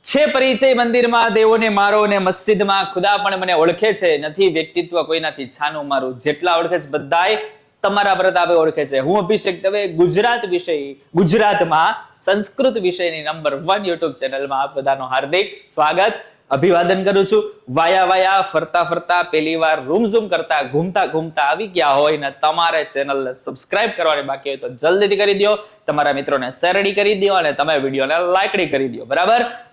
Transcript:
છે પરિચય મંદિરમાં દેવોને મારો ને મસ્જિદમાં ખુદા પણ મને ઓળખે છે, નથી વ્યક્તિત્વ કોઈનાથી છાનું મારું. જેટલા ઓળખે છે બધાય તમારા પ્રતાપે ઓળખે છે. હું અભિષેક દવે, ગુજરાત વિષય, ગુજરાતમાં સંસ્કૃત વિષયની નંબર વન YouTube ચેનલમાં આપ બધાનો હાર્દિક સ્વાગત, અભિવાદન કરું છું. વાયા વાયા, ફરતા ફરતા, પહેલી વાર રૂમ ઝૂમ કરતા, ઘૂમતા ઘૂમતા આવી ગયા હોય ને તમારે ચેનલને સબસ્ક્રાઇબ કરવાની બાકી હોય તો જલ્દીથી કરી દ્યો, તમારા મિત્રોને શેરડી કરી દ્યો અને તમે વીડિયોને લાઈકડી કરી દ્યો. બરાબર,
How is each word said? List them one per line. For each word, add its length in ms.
છે 220
પરિચય 480
મંદિરમાં 600
દેવોને 360
મારો 360
ને 140
મસ્જિદમાં 720
ખુદા 240
પણ 200
મને 160
ઓળખે 400
છે, 240
નથી 320
વ્યક્તિત્વ 540
કોઈનાથી 420
છાનું 420
મારું. 320
જેટલા 360
ઓળખે 240
છે 100
બધાય 480
તમારા 320
પ્રતાપે 380
ઓળખે 320
છે. 140
હું 180
અભિષેક 460
દવે, 240
ગુજરાત 580
વિષય, 480
ગુજરાતમાં 1000
સંસ્કૃત 600
વિષયની 460
નંબર 320
વન 300
YouTube 280
ચેનલમાં 480
આપ 140
બધાનો 300
હાર્દિક 500
સ્વાગત, 580
અભિવાદન 520
કરું 220
છું. 260
વાયા 340
વાયા, 380
ફરતા 420
ફરતા, 400
પહેલી 320
વાર 280
રૂમ 220
ઝૂમ 220
કરતા, 340
ઘૂમતા 440
ઘૂમતા 360
આવી 260
ગયા 200
હોય 300
ને 140
તમારે 520
ચેનલને 500
સબસ્ક્રાઇબ 640
કરવાની 240
બાકી 280
હોય 80
તો 120
જલ્દીથી 460
કરી 180
દ્યો, 240
તમારા 260
મિત્રોને 360
શેરડી 440
કરી 220
દ્યો 180
અને 180
તમે 260
વીડિયોને 400
લાઈકડી 480
કરી 220
દ્યો. 180
બરાબર, 400